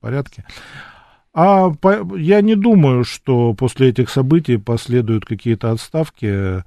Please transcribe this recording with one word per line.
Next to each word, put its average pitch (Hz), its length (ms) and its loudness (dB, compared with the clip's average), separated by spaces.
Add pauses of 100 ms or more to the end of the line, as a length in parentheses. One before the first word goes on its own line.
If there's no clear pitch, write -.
порядке. 127 440 -10 (880)
А 185 360 2
по-, 190 480 -2
я 185 240 2
не 220 140 2
думаю, 170 480 4
что 120 500 -2
после 131 360 0
этих 120 200 0
событий 135 480 0
последуют 113 680 -2
какие-то 113 460 -4
отставки. 98 960 -4